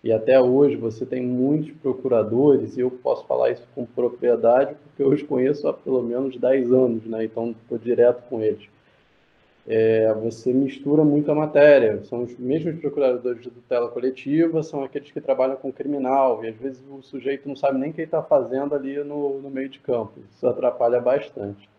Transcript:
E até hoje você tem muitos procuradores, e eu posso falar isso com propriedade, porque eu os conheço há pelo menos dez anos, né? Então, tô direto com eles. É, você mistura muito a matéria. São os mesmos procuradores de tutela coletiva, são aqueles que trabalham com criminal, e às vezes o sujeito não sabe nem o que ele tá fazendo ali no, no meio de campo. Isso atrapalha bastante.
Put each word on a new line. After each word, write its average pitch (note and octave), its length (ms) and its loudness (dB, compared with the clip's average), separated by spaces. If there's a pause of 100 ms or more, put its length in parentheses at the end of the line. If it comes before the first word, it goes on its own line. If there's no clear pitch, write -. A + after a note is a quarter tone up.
E A2+ 80 -2
até B2 300 4
hoje C#3 340 4
você A2+ 300 -6
tem B2+ 160 -6
muitos C3 520 -2
procuradores, B2 1000 0
e B2 60 -4
eu B2+ 100 -2
posso A#2+ 340 -6
falar B2 260 0
isso - 220 -10
com B2 120 -8
propriedade, A#2+ 1000 0
porque - 180 -10
eu C#3 80 2
os D3 140 2
conheço C#3+ 440 -2
há C#3+ 60 -2
pelo B2+ 300 -4
menos B2+ 340 -6
dez B2 360 2
anos, A#2 320 2
né? A2+ 180 -6
Então, A#2 320 -6 (140)
tô A#2+ 80 -6
direto A#2+ 520 2
com A2+ 120 -6
eles. G#2+ 260 -2 (1000)
É, A2 500 2
você A2+ 360 -4
mistura C#3+ 540 2
muito D3 260 2
a D3 40 2
matéria. C#3+ 680 6
São A#2+ 200 -8
os A#2+ 140 -12
mesmos D#3 420 -4
procuradores B2 600 -2
de B2 80 -16
tutela A#2+ 380 -4
coletiva, D3 760 -2
são D3 220 -8
aqueles C#3 260 -10
que - 120 -10
trabalham C3 340 0
com C3+ 160 -10
criminal, C3 720 0
e A2+ 60 -6
às A2 80 -12
vezes C3 320 -12
o C#3 120 -18
sujeito C3+ 460 -8
não C#3 80 -8
sabe C3+ 240 0
nem D3 120 -6
o - 20 -14
que E3 80 -10
ele D#3 100 -8
tá D#3 100 -2
fazendo C3+ 540 0
ali C#3 300 -6
no, C#3+ 360 -6
no C#3 80 -14
meio C3+ 200 -8
de - 100 -20
campo. A#2 400 -6 (120)
Isso - 140 -10
atrapalha B2 540 0
bastante. A#2+ 800 -4